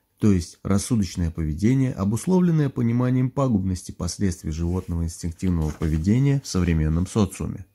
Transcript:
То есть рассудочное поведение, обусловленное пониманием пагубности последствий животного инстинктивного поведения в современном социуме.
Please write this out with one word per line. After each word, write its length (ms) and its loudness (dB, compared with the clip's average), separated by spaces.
То 140 4
есть 320 0
рассудочное 640 0
поведение, 640 0
обусловленное 760 2
пониманием 600 0
пагубности 640 0
последствий 600 -4
животного 520 -2
инстинктивного 680 -2
поведения 680 2
в 60 -14
современном 580 0
социуме. 680 -4